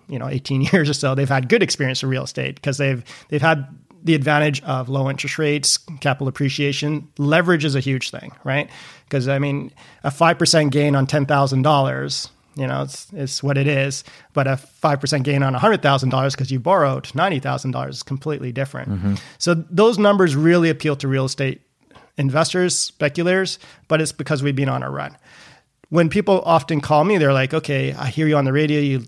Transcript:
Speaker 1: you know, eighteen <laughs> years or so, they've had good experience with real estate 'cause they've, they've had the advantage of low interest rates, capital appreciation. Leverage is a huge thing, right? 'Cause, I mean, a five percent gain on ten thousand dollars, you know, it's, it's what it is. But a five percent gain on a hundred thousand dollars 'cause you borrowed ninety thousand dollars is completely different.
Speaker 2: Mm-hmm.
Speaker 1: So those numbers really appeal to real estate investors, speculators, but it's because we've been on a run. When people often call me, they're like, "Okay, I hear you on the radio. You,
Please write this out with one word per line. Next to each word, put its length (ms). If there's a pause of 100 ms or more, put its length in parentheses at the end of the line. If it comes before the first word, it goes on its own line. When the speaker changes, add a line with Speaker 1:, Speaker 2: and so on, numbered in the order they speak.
Speaker 1:
you 100
know, 80
eighteen 340
<laughs> 120
years 160
or 40
so, 220
they've 140
had 180
good 160
experience 380
with 100
real 120
estate 380
'cause 160
they've, 260 (260)
they've 120
had 260 (360)
the 120
advantage 480
of 260
low 220
interest 260
rates, 400 (220)
capital 280
appreciation. 800 (120)
Leverage 440
is 120
a 40
huge 300
thing, 220 (120)
right? 240 (420)
'Cause, 180
I 100
mean, 340 (320)
a 60
five 300
percent 320
gain 240
on 100
ten 220
thousand 340
dollars, 680 (260)
you 120
know, 140
it's, 320
it's 300
what 140
it 100
is. 360 (300)
But 140
a 100
five 420
percent 240
gain 200
on 120
a 40
hundred 240
thousand 260
dollars 260
'cause 160
you 80
borrowed 540
ninety 260
thousand 320
dollars 260
is 60
completely 480
different. 380
Speaker 2:
Mm-hmm. 260 (220)
Speaker 1:
So 160
those 460
numbers 360
really 340
appeal 280
to 100
real 180
estate 360 (560)
investors, 600
speculators, 800 (280)
but 140
it's 100
because 320
we've 120
been 140
on 140
a 60
run. 260 (760)
When 180
people 380
often 340
call 240
me, 140
they're 160
like, 200
"Okay, 400
I 140
hear 180
you 120
on 80
the 80
radio. 260
You, 280